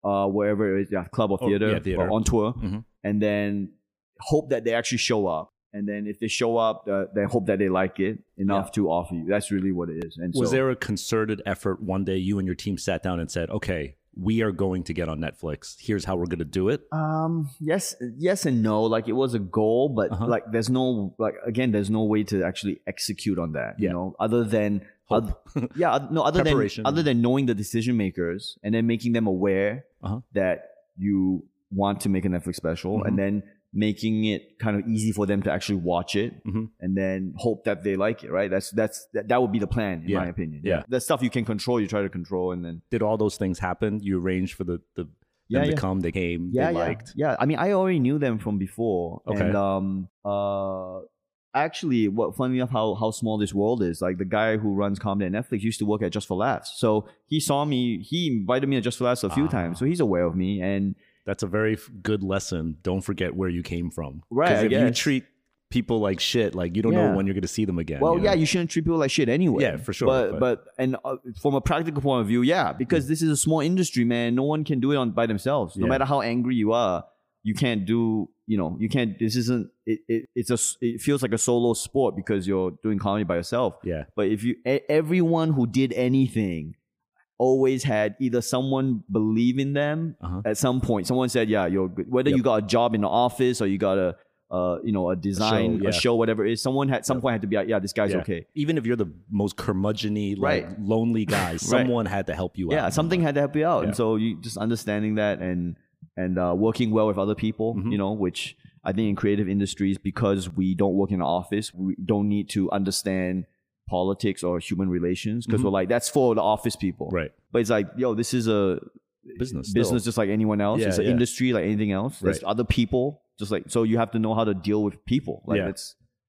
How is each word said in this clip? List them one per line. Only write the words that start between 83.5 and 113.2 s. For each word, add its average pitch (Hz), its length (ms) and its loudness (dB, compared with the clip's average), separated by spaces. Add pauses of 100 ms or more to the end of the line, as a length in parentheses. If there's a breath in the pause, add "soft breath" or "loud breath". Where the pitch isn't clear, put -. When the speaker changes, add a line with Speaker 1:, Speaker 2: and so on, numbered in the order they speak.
Speaker 2:
Yeah. 80 200 -4 (120)
Speaker 1:
But 104 120 2
if 104 140 0
you, 120 140 0 (100)
e-, 135 220 2
everyone 160 640 2
who 127 140 2
did 127 260 0
anything 113 800 0 (720)
always 131 320 4 (140)
had 107 140 2 (120)
either 120 200 2 (140)
someone 135 340 0 (220)
believe 110 540 2
in 139 80 -2
them 147 260 0 (220)
Speaker 2:
Uh-huh. 90 300 -6
Speaker 1:
at 107 60 0 (100)
some 127 140 2
point. 104 300 0
Someone 127 260 2
said, 113 120 2
"Yeah, 104 160 2 (100)
you're 95 220 0
good." 92 200 -6
Whether 131 140 4
Speaker 2:
Yep. 139 80 4
Speaker 1:
you 120 120 2
got 110 120 4
a 107 40 -6 (100)
job 117 200 4
in 104 100 2
the - 20 2 (180)
office 123 360 2
or 101 100 2
you 98 60 0
got 98 200 2
a, 90 120 2 (480 soft breath)
uh, 90 180 0 (100)
you 113 100 0
know, 90 140 0
a 92 60 0
design, 107 520 0 (100)
Speaker 2:
show, 95 60 0
yeah. 95 40 2
Speaker 1:
a - 40 2
show, 120 240 2
whatever 113 300 2
it 113 80 2
is, 110 60 -6
someone 135 340 0
had, - 120 -2
some 131 120 0
Speaker 2:
Yep. 113 40 -4
Speaker 1:
point 127 140 2
had 98 100 -2
to 95 60 -4
be 110 80 2
like, 92 120 -2
"Yeah, 104 140 2
this - 80 -6
guy's 101 180 2
Speaker 2:
Yeah. 92 100 0
Speaker 1:
okay." 85 180 -4 (140)
Speaker 2:
Even 151 240 0
if 123 80 -2
you're 117 180 2
the 78 80 -6 (180)
most 101 260 0
curmudgeon-y, 104 800 -2
like, 135 300 0
Speaker 1:
Right. 95 140 -12 (140)
Speaker 2:
lonely 113 300 2
guy, 92 260 0
Speaker 1:
<laughs> - 20 -4
Right. 82 80 -4
Speaker 2:
someone 120 460 2 (100)
had 95 100 -2
to 82 80 -4
help 90 240 -4
you 92 120 -2
Speaker 1:
Yeah, 143 160 2
Speaker 2:
out. 101 140 0
Speaker 1:
something 170 220 2
had 143 140 2
to 143 80 2
help 143 120 -4
you 151 160 2
out. 117 100 2
Speaker 2:
Yeah. 87 60 -2
Speaker 1:
And 101 80 -2
so 110 200 2
you 110 200 0 (100)
just 107 100 -10 (100)
understanding 107 560 0
that 104 180 0
and, 87 360 -2 (400)
and, 92 220 -2
uh, 87 160 2 (120)
working 113 300 0
well 110 100 4
with 101 180 0
other 104 120 0 (100)
people, 110 300 -2
Speaker 2:
Mm-hmm. 104 160 -2
Speaker 1:
you 104 100 0
know, 98 100 0
which 95 440 -4 (320 soft breath)
I 101 40 -2
think 107 180 0
in 98 120 0
creative 101 260 2
industries, 98 500 0
because 98 440 0 (180)
we 95 140 2
don't 95 260 2
work 98 100 2
in 95 140 0
an 69 60 0 (100)
office, 104 340 -4
we 95 200 -4 (180)
don't 104 160 2
need 104 280 0
to 101 40 2 (200)
understand 92 640 -2 (440)